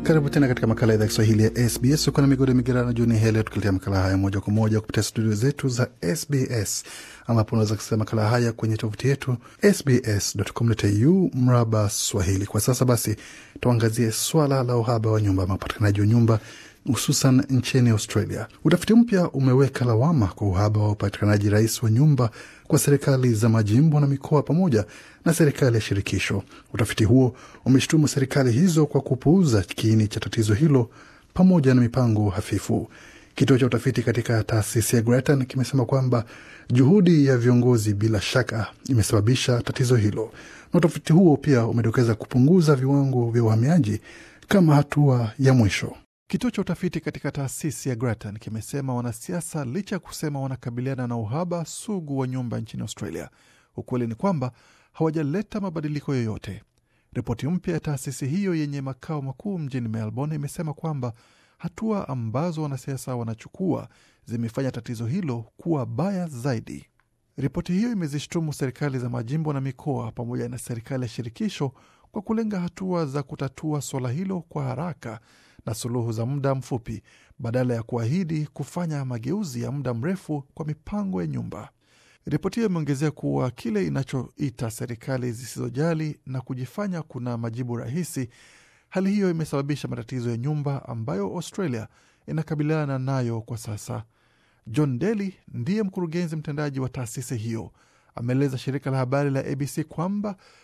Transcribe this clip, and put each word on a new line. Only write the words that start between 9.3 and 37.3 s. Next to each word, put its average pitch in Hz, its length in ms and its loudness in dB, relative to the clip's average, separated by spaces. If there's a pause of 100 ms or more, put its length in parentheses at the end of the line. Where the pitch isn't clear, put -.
S 202 240 4
B 123 180 4
S 104 340 -2
dot 107 160 -4
com 117 140 0
dot 110 160 0
A 104 240 4
U 185 260 4
mraba 117 560 4
Swahili. 98 560 0
Kwa 107 160 -2
sasa 127 240 2
basi, 113 300 0 (440)
tuangazie 117 520 2
swala 139 520 0
la 123 140 0
uhaba 110 340 2
wa 107 100 4
nyumba, 95 260 2
mapatikanaji 101 540 0
wa 104 60 4
nyumba, 113 320 4 (480)
hususan 131 640 2
nchini 123 400 2
Australia. 101 580 0 (160)
Utafiti 180 300 4
mpya 208 380 6
umeweka 131 540 2
lawama 123 420 4
kwa 101 200 -2
uhaba 104 320 2
wa 107 120 2
upatikanaji 104 580 2
rais 110 340 2
wa 110 80 2
nyumba 127 380 4 (380)
kwa 151 120 4
serikali 135 540 2
za 110 160 2
majimbo 113 500 4
na 143 80 4
mikoa 139 360 0
pamoja 147 420 2 (400)
na - 80 2
serikali 139 420 4
ya 110 60 2
shirikisho. 98 600 -2 (300)
Utafiti - 300 0
huo 123 320 4 (300)
umeshutumu 135 420 4
serikali 135 440 2
hizo 156 340 4
kwa 139 160 0
kupuuza 139 600 4
kiini 110 460 2
cha 107 120 -4
tatizo 107 340 0
hilo 131 360 4 (440)
pamoja 175 400 6
na 123 80 6
mipango 113 480 2
hafifu. 101 600 -4 (460)
Kituo 131 220 4
cha 131 80 4
utafiti 120 380 0
katika 113 400 0
taasisi 110 520 0
ya 117 60 4
Grattan 127 440 2
kimesema 127 400 0
kwamba 127 400 0 (480)
juhudi 160 520 6
ya 131 120 4